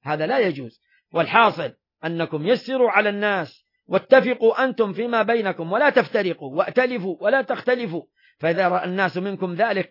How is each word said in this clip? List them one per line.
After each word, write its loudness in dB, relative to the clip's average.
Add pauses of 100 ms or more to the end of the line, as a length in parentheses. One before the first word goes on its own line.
هذا -4
لا 0
يجوز. -4 (320)
والحاصل 2 (320)
أنكم -4
يسروا 0
على 2
الناس، -4 (220)
واتفقوا 4
أنتم -2
فيما -2
بينكم، -2
ولا 2
تفترقوا، 0
وائتلفوا -2
ولا 2
تختلفوا. -4 (360)
فإذا 0
رأى 0
الناس -2
منكم -6
ذلك -2